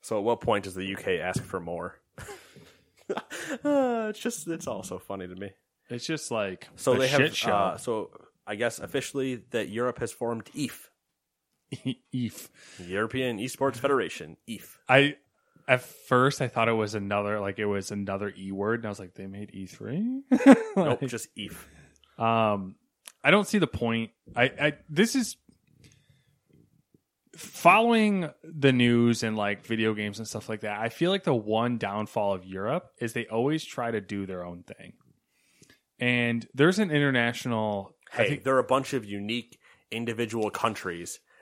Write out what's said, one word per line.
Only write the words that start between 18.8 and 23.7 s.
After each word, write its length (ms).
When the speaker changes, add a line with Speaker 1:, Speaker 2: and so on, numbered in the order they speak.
Speaker 2:
and 60
I 20
was 120
like, 140
"They 120
made 260
E 140
three?" 600
<laughs> 200
Speaker 1:
Nope, 120
Speaker 2:
Like, 320
Speaker 1:
just 280
eef. 320
Speaker 2:
um, 580
I 80
don't 160
see 120
the 80
point. 460